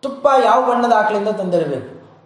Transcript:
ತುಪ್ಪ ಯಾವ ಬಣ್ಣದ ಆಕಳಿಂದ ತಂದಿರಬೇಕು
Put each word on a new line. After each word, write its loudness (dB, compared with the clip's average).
ತುಪ್ಪ -4
ಯಾವ 4
ಬಣ್ಣದ 0
ಆಕಳಿಂದ 0
ತಂದಿರಬೇಕು -4